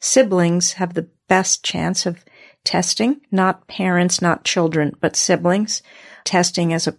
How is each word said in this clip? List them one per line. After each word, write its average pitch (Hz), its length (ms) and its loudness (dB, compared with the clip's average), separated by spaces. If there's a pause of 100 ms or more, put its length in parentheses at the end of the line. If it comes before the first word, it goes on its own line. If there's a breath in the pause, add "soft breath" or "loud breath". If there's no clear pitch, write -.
siblings 180 720 2
have 180 200 -6
the 170 140 -6 (200)
best 185 340 2
chance 175 440 -4
of 170 180 -6 (400 soft breath)
testing, 220 560 0 (100)
not 190 380 0
parents, 180 540 0
not 170 220 0
children, 160 540 0
but - 160 -2
siblings, 180 680 0 (420 loud breath)
testing 175 480 0
as 165 140 -2
a, 151 120 -2